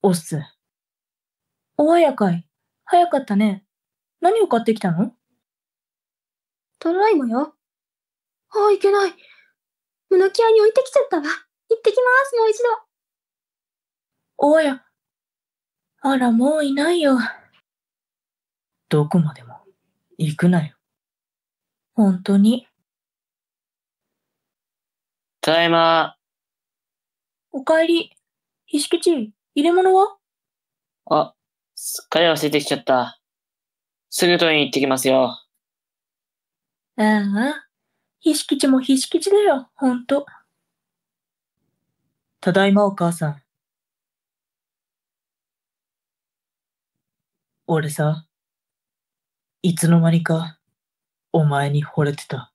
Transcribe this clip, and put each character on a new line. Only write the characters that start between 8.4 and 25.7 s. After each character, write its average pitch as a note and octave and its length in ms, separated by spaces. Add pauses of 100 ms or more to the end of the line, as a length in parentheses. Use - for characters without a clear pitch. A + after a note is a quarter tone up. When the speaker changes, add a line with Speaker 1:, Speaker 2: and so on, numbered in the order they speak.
Speaker 2:
あ、 G#4 200
い G4 80
け G4 140
な G4 160
い。 - 60 (960)
む F#4 80
の F#4+ 120
き G#4+ 100
屋 A4+ 120
に A4 80
置 G#4+ 100
い - 20
て C5 120
き - 80
ち - 40
ゃ C#5 40
っ C#5 100
た F#4 60
わ。 D4 80
行 D4+ 40
っ - 540
て G#4+ 80
き B4 60
ま B4+ 60 (240)
す、 C#5 100
も A4+ 80
う A4 60
一 G#4+ 80
度。 A#4+ 60 (1700)
Speaker 1:
お D4 200
あ D#4+ 40
や。 C4+ 220 (1160)
あ C#4 140
ら、 B3 140
も C4 280
う D4+ 60
い C#4 80
な C#4+ 200
い F4 80
よ。 C4+ 180 (1700)
ど D3+ 200
こ F3+ 100
ま D3+ 160
で - 80
も - 160 (600)
行 D3+ 180
く F3 120
な F3 160
よ。 - 120 (1160)
本 F#3+ 280
当 G3+ 140
に。 A3 320 (2750)
Speaker 3:
た - 100
だ E3 140
い E3+ 40
ま。 E3 440 (1400)